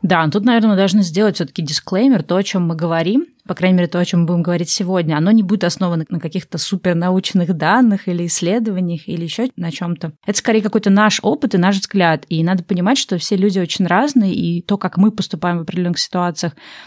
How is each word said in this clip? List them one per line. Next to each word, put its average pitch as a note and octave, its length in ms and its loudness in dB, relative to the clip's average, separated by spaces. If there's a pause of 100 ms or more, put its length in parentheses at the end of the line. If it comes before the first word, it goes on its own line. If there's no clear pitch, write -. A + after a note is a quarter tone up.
Да, E3 240 2
но D3 60 0
тут, G3+ 120 0
наверное, A3+ 280 4
мы F#3+ 40 2
должны G3 260 4
сделать F#3+ 340 0
все-таки E3+ 260 -6
дисклеймер, F#3+ 600 0
то, F3 140 -2
о G3 60 2
чем F#3 260 -2
мы E3+ 80 -2
говорим, E3+ 500 0 (220)
по F#3 60 -4
крайней F#3 220 2
мере, F3 120 2
то, F3 100 -4
о F3 60 2
чем E3+ 180 0
мы E3 40 0
будем F3 160 0
говорить F3 280 -2
сегодня, F3 480 -2
оно F3 120 2
не A3+ 120 4
будет F#3+ 220 0
основано E3+ 460 -2
на F3 100 -4
каких-то E3+ 380 -8
супернаучных F3+ 960 -2
данных G3 540 2
или F3 180 -2
исследованиях, F3+ 840 -2
или E3+ 160 -6
еще A3 320 -4
на E3 140 -6
чем-то. E3+ 420 -6 (140)
Это G3+ 120 -2
скорее A3 240 2
какой-то G#3 280 0
наш G#3 320 4
опыт A3 320 0
и F#3 40 4
наш G3 200 2
взгляд. E3+ 520 0
И E3 140 0
надо F3 200 0
понимать, G3 340 0
что - 200 -4
все G3+ 180 -2
люди F#3+ 240 2
очень F3 260 -2
разные, G3+ 480 2
и E3+ 280 -2
то, G3+ 160 -2
как - 180 -4
мы G#3 140 4
поступаем F3+ 480 -4
в E3 40 -6
определенных F3 360 -4
ситуациях, F3 560 -4 (320)